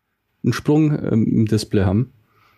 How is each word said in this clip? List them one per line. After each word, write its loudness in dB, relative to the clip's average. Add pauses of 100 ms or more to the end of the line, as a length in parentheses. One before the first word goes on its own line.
(420)
einen 0
Sprung, 0
ähm, 0
im 0
Display -2
haben. 0 (440)